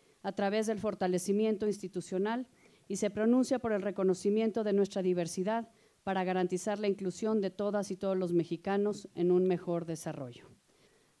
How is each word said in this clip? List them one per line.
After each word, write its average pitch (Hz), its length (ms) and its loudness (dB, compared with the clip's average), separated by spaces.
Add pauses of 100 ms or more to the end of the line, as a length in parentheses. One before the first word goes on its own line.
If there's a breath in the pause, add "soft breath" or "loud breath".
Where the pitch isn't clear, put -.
(240 soft breath)
a 196 80 -4
través 208 340 0
del 214 140 -2
fortalecimiento 202 880 0
institucional 202 800 -4 (400 soft breath)
y 202 80 -4
se 202 140 0
pronuncia 240 500 2
por 226 120 -2
el 196 100 0
reconocimiento 202 800 2
de 208 80 0
nuestra 202 280 2
diversidad 185 680 0 (320 soft breath)
para 190 220 -2
garantizar 185 560 0
la 208 80 0
inclusión 202 520 0
de 190 100 0
todas 202 420 -2
y 185 40 -6
todos 190 200 -2
los 180 160 -2
mexicanos 196 840 0
en 175 160 2
un 180 160 6
mejor 170 380 0
desarrollo. 151 600 -10 (760 soft breath)